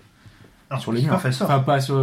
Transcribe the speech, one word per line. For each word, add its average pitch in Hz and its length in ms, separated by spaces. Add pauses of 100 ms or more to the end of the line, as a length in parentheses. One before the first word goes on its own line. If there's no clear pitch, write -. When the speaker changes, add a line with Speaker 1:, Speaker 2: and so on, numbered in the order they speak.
(720)
Speaker 1:
Alors, 135 100
Speaker 2:
sur - 120
les 117 80
Speaker 1:
Kickoff 151 240
Speaker 2:
murs. 131 60
Speaker 1:
est - 20
soft. 170 180
Speaker 2:
Enfin, 127 100
pas 139 200
sur... 135 220